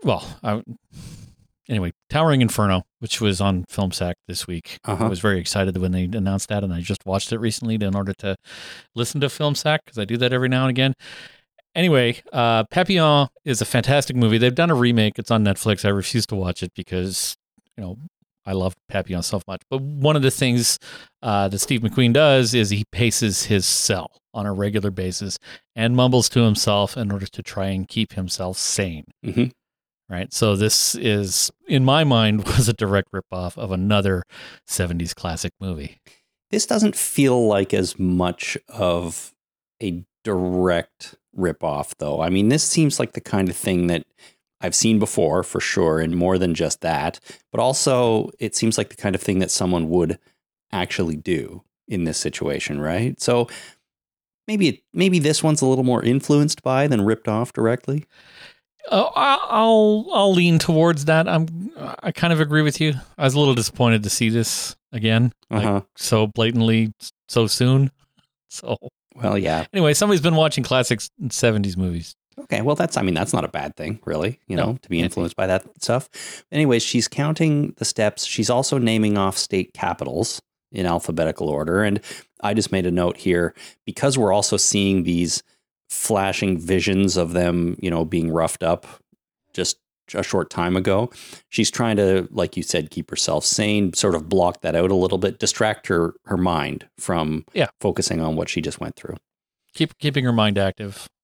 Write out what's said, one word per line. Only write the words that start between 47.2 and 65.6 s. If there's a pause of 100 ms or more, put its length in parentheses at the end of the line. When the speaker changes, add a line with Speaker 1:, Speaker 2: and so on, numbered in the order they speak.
Speaker 2:
But
also, (100)
it
seems
like
the
kind
of
thing
that
someone
would (540)
actually
do (240)
in
this
situation,
right?
So (1000)
maybe
it, (120)
maybe
this
one's
a
little
more
influenced
by
than
ripped
off
directly. (880)
Speaker 1:
Uh,
I, (120)
I'll,
I'll
lean
towards
that.
I'm, (320)
I
kind
of
agree
with
you. (240)
I
was
a
little
disappointed
to
see
this (180)
again, (180)
like,